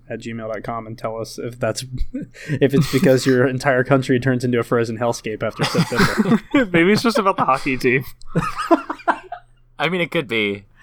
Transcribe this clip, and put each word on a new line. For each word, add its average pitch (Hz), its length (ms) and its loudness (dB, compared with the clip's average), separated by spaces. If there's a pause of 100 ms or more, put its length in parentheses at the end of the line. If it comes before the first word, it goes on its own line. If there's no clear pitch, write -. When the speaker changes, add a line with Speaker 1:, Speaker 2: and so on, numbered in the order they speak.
Speaker 1:
at 113 120 -8
gmail 113 300 -8
dot 104 120 -8
com 117 240 -8
and 113 100 -12
tell 113 240 -6
us - 180 -10
if 120 220 -8
that's, 110 220 -2
<laughs> - 640 -6
if 139 240 2
it's 139 180 4
because 131 360 4
your 127 200 4
entire 131 380 2
country 131 340 2
turns 127 260 0
into 123 140 2
a 117 40 2
frozen 117 340 0
hellscape 117 460 -4
after 110 220 -4
September. 202 760 2 (140)
Speaker 2:
<laughs> 233 180 2
Maybe 170 200 6
it's 214 100 2
just 220 160 2
about 196 180 2
the 254 80 0
hockey 131 320 0
team. 127 260 2 (320)
<laughs> - 0 - (1400)
Speaker 3:
I 151 120 -2
mean, 180 100 -2
it 165 100 -4
could 151 180 -4
be. 104 360 -2 (180)